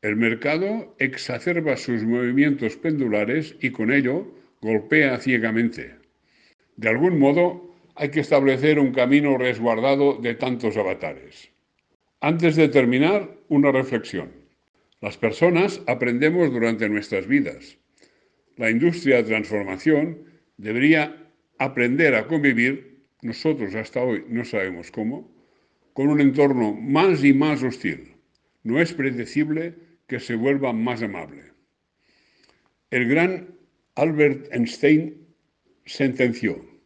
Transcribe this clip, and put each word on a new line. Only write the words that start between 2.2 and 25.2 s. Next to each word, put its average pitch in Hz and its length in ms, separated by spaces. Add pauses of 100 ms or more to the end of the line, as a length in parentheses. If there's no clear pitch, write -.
pendulares 135 800
y 127 120
con 110 200
ello 139 420 (280)
golpea 120 580
ciegamente. 117 720 (880)
De 110 120
algún 156 300
modo, 170 560 (200)
hay 147 140
que 147 120
establecer 139 580
un 135 120
camino 135 460
resguardado 127 760
de 117 180
tantos 117 440
avatares. 92 760 (720)
Antes 160 340
de 156 140
terminar, 143 600 (200)
una 143 220
reflexión. 120 600 (680)
Las 104 160
personas 170 680
aprendemos 139 680
durante 113 380
nuestras 101 380
vidas. - 500 (760)
La 113 160
industria 139 460
de 117 60
transformación 107 1000 (340)
debería 147 720 (300)
aprender 131 560
a 107 100
convivir, 139 760 (200)
nosotros 113 540
hasta 110 260
hoy 123 260
no 117 180
sabemos 95 440
cómo, 120 420 (640)